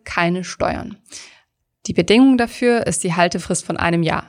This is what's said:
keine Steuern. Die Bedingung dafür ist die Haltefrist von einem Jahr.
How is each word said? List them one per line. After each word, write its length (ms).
keine 400
Steuern. 540
Die 80
Bedingung 460
dafür 480
ist 160
die 100
Haltefrist 500
von 140
einem 240
Jahr. 280